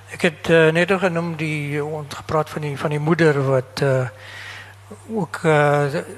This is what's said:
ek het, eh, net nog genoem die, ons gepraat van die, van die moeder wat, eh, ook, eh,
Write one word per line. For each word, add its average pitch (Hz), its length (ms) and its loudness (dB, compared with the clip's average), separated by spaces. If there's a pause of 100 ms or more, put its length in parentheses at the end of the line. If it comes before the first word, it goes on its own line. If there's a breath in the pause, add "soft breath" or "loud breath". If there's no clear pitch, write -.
(120)
ek - 100 -12
het, 165 280 0
eh, 165 220 8
net 170 180 2
nog 190 100 2
genoem 170 360 -2
die, 147 480 -4
ons 151 300 -8
gepraat - 360 -2
van 156 120 -8
die, 143 160 -4
van 160 120 -2
die 147 100 -2
moeder 151 460 2
wat, 131 360 0
eh, 131 260 2 (1000 loud breath)
ook, 214 340 -4
eh, 147 420 4 (320)